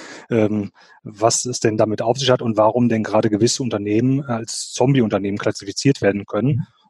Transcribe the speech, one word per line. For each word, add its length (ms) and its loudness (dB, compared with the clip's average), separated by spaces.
ähm, 400 0
was 420 0
es 140 -6
denn 180 0
damit 260 0
auf 160 0
sich 100 -2
hat 140 2
und 140 -2
warum 320 4
denn 120 0
gerade 300 0
gewisse 320 2
Unternehmen 580 0
als 500 -8
Zombie-Unternehmen 680 2
klassifiziert 640 -2
werden 220 2
können 420 -2